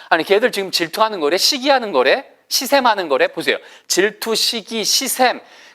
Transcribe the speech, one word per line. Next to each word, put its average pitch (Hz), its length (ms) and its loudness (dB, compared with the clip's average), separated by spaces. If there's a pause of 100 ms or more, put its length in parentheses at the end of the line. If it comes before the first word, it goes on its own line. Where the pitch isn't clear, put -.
아니, 165 140 2
걔들 214 280 2
지금 190 200 -6
질투하는 208 480 -2
거래, 156 180 0
시기하는 254 540 0
거래, 233 380 2 (200)
시샘하는 233 600 0
거래. 147 180 2
보세요. 131 300 -2 (300)
질투, 208 480 -2
시기, 226 480 -4
시샘. 233 560 0 (360)